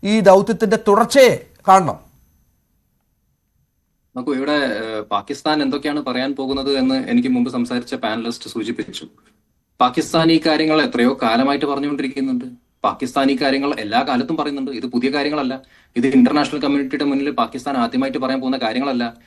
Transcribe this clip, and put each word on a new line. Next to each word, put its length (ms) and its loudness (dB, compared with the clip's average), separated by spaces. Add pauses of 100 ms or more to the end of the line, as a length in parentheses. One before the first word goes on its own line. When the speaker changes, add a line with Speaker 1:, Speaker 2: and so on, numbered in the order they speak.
Speaker 1:
ഈ 160 2
ദൗത്യത്തിന്റെ 580 6 (100)
തുടർച്ചയെ 580 4 (220)
കാണണം? 300 4 (2250)
Speaker 2:
നോക്കൂ, 180 -4
ഇവിടെ, 180 -2
ഏഹ്, 480 -4
പാകിസ്ഥാൻ 600 -2
എന്തൊക്കെയാണ് 380 -2
പറയാൻ 340 -4
പോകുന്നത് 440 -2
എന്ന് 160 2 (140)
എനിക്ക് 200 2
മുമ്പ് 220 0
സംസാരിച്ച 440 -4
പാനലിസ്റ്റ് 560 -6
സൂചിപ്പിച്ചു. 560 -8 (760)
പാകിസ്ഥാൻ 520 2
ഈ 140 4
കാര്യങ്ങൾ 360 2
എത്രയോ 400 0
കാലമായിട്ട് 440 0
പറഞ്ഞുകൊണ്ടിരിക്കുന്നുണ്ട്. 800 -4 (400)
പാകിസ്ഥാൻ 460 0
ഈ 120 -2
കാര്യങ്ങൾ 360 0
എല്ലാ 240 0
കാലത്തും 340 -2
പറയുന്നുണ്ട്. 340 -4
ഇത് 160 -8
പുതിയ 240 -2
കാര്യങ്ങളല്ല, 500 -2 (360)
ഇത് 100 2
ഇന്റർനാഷണൽ 540 4
കമ്മ്യൂണിറ്റിയുടെ 440 -2
മുന്നിൽ 260 -2
പാകിസ്ഥാൻ 460 -4
ആദ്യമായിട്ട് 420 -2
പറയാൻ 220 -2
പോകുന്ന 160 -2
കാര്യങ്ങളല്ല. 580 -4 (120)